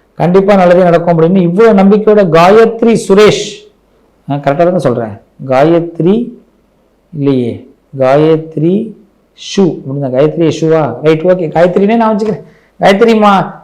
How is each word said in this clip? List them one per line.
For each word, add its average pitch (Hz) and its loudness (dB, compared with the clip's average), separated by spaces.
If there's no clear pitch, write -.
கண்டிப்பா 196 2
நல்லதே 180 4
நடக்கும் 170 0
அப்படின்னு 170 2
இவ்வளவு 190 2
நம்பிக்கையோட 208 2
காயத்ரி 214 2
சுரேஷ், 202 2
நான் 143 -6
கரெக்டா 139 -2
தானே 175 0
சொல்றேன்? 117 -4
காயத்ரி 165 0
இல்லையே, 131 -4
காயத்ரி 160 0
ஷூ - -6
அப்படின்னா, 143 -4
காயத்ரி 151 -2
ஷூவா? 156 -2
ரைட், 156 0
ஓகே, 175 -2
காயத்ரினே 202 0
நான் 220 0
வச்சுக்கிறேன். 208 -6
காயத்ரிமா, 202 2